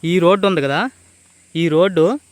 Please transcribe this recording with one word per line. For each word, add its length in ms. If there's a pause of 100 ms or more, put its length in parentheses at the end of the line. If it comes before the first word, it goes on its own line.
(120)
ఈ 20 (100)
రోడ్డు 260
ఉంది 160
కదా, 140 (800)
ఈ 20 (100)
రోడ్డు 300 (280)